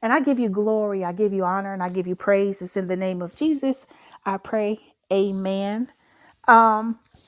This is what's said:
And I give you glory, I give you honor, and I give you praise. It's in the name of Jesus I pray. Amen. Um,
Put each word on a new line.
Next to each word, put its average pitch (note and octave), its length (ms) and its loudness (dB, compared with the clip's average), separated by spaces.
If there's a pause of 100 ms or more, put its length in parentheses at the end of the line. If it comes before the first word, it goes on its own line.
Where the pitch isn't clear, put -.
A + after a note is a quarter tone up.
And A#3 120 0
I D4+ 80 4
give C4 180 2
you A#3 100 0
glory, G#3 560 0
I F3 80 -4
give G3+ 200 0
you F#3+ 120 -2
honor, G3 280 -2
and F#3 100 -6
I F3+ 60 -4
give F3+ 180 -4
you F3+ 80 -4
praise. G3 480 0
It's F3+ 140 -10
in F#3 100 -2
the F3+ 100 -2
name F#3 240 -4
of F3 160 -10
Jesus C#4 480 -2 (400)
I G3 120 -2
pray. G#3+ 420 -4 (340)
Amen. G3 760 -2 (580)
Um, A3+ 520 6 (280)